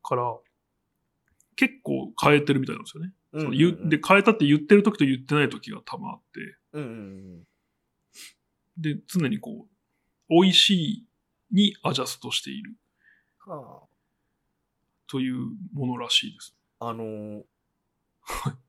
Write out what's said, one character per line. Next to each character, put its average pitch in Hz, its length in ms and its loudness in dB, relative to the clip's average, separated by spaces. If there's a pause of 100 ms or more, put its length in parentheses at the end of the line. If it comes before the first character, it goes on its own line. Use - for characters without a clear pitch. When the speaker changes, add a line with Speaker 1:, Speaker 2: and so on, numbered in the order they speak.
Speaker 1:
か - 140 -2
ら、 120 200 -2 (1200)
結 - 260 0
構 135 380 -6
変 147 140 6
え 147 60 6
て 147 120 0
る 139 60 2
み 131 80 -2
た - 60 -10
い - 40 -8
な - 60 -14
ん - 20 -16
で - 60 -16
す - 80 -20
よ 160 60 -8
ね。 190 100 -12 (180)
Speaker 2:
う 151 60 -10
ん、 - 20 -6
う 156 40 -4
ん、 - 20 -4
う - 40 -4
ん。 - 0 -
Speaker 1:
そ - 0 -
の、 - 40 -4
ゆ-、 165 340 2
で、 151 160 2
変 190 140 6
え 202 60 4
た 233 80 6
っ 220 40 2
て 165 80 2
言 143 120 6
っ - 20 0
て 151 160 6
る 202 80 8
時 208 160 0
と 151 80 4
言 135 80 2
っ 127 40 -4
て 135 180 -2
な 147 80 4
い 123 40 0
時 113 220 -10
が - 140 -14
多 - 120 -12
分 - 140 -10
あ - 60 -12
っ - 60 -20 (100)
て、 - 260 -16 (140)
Speaker 2:
う 151 80 -10
ん、 - 20 -8
う 135 40 -8
ん、 117 40 -12
う - 20 -14 (460)
ん。 85 80 -20 (1300)
Speaker 1:
で、 156 300 -4
常 165 220 0
に 104 100 -2
こ 110 300 -14 (600)
う、 160 140 4
美 190 60 8
味 185 40 4
し 180 320 4 (100)
い - 120 -14 (460)
に 202 320 4
ア - 80 0
ジ 131 100 -2
ャ 127 40 -2
ス - 120 -10
ト - 140 -10
し - 100 -4
て - 80 -14
い 67 100 -10
る。 - 160 -16 (640)
Speaker 2:
は 151 460 -16
あ。 - 20 -20 (1200)
Speaker 1:
と 135 140 -6
い 131 100 -2
う 127 60 -6 (360)
も 139 140 -6
の 123 100 -4
ら 120 140 -10
し - 180 0
い 90 60 -16
で - 60 -20
す。 - 160 -20 (240)
Speaker 2:
あ 117 120 -6
の 113 120 -10
ー、 107 400 -12 (760)
Speaker 1:
は - 300 -8
い。 - 40 -16 (140)